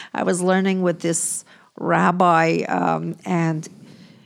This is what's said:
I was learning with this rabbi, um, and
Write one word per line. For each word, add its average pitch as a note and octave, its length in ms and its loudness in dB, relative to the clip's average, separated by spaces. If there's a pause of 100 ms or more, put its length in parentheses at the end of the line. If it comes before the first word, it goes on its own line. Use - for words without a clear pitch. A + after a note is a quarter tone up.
(140)
I - 100 -4
was F3+ 180 0
learning F#3 400 2
with E3+ 180 0
this - 460 -4 (320)
rabbi, E3 840 2
um, E3 600 -2
and E3 460 -2 (560)